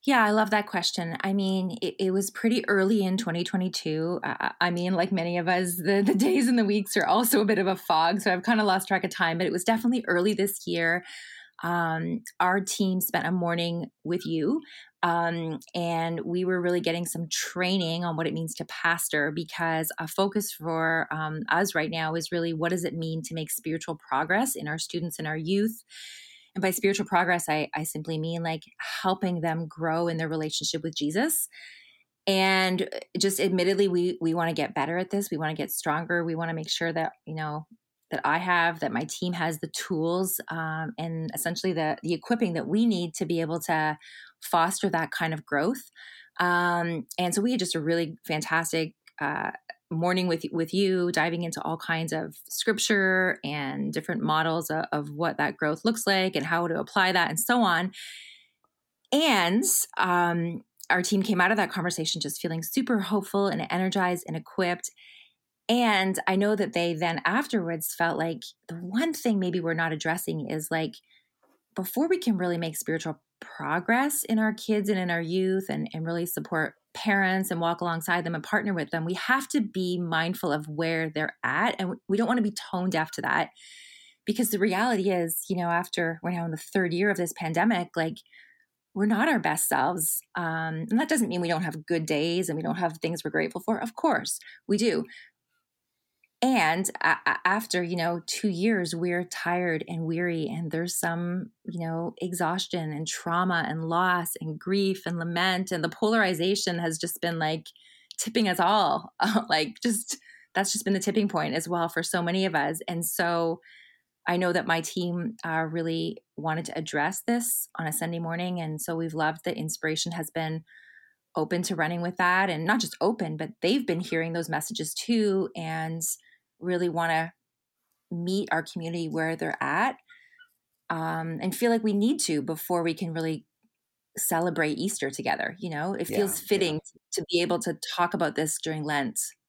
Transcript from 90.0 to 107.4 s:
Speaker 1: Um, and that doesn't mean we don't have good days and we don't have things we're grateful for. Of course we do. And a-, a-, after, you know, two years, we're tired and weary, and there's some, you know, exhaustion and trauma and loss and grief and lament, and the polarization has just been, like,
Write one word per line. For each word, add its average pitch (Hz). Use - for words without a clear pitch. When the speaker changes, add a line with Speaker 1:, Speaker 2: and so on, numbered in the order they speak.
Speaker 1:
Um, 160
and 226
that 302
doesn't 240
mean 180
we 175
don't 165
have 156
good 165
days 170
and 151
we 160
don't -
have 170
things 165
we're 156
grateful 160
for. 214
Of 233
course -
we 202
do. 190
And 190
a-, -
a-, -
after, 190
you 175
know, 170
two -
years, 180
we're 175
tired 175
and 165
weary, 165
and 160
there's 170
some, 175
you 170
know, 165
exhaustion 175
and 156
trauma 175
and 160
loss 175
and 156
grief 190
and 170
lament, 180
and 165
the 175
polarization 190
has 165
just -
been, 170
like, 160